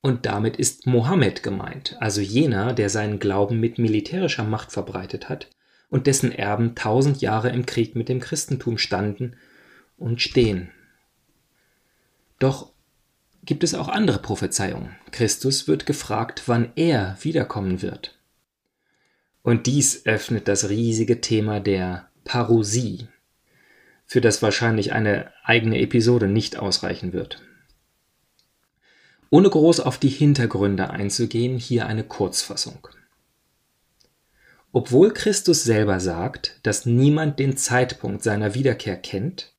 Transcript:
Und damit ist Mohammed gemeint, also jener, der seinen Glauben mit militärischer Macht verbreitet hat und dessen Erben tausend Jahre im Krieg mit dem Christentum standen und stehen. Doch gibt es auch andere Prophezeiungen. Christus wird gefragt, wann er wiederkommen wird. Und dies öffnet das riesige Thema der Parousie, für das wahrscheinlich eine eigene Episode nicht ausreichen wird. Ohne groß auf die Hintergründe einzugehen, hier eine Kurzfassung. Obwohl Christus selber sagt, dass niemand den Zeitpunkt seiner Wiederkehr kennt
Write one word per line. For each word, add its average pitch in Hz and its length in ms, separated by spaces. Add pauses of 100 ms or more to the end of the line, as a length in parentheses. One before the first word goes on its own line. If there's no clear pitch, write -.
Und 127 240
damit 107 320
ist - 300
Mohammed 123 560
gemeint, - 560
also 107 220
jener, 117 520
der 104 160
seinen 107 300
Glauben 101 400
mit 113 180
militärischer 117 680
Macht 101 280
verbreitet 95 580
hat 147 200 (440)
und 135 140
dessen 135 240
Erben 110 420
tausend 135 480
Jahre 110 300
im 120 160
Krieg - 280
mit 117 140
dem 127 100
Christentum - 600
standen 104 560 (600)
und 117 280
stehen. 101 480 (1700)
Doch - 340 (720)
gibt 151 180
es - 120
auch - 140
andere 190 280
Prophezeiungen. - 800 (160)
Christus - 560
wird 156 180
gefragt, 113 600
wann 117 280
er 120 460
wiederkommen 101 640
wird. - 340 (1300)
Und 117 240
dies - 400
öffnet 107 400
das 101 200
riesige 113 540
Thema 107 380
der 95 500 (140)
Parousie, 117 840 (1000)
für - 120
das 113 220
wahrscheinlich 110 520
eine 107 380 (120)
eigene 113 360
Episode 120 480
nicht 107 300
ausreichen 92 560
wird. - 300 (1900)
Ohne 185 220
groß 160 280
auf - 200
die 139 100
Hintergründe 101 800
einzugehen, 117 720
hier 117 260
eine 110 180
Kurzfassung. - 840 (1900)
Obwohl 147 380
Christus - 500
selber 107 360
sagt, 90 640
dass 107 240
niemand 143 500
den 135 200
Zeitpunkt - 680
seiner 104 320
Wiederkehr 120 420
kennt - 600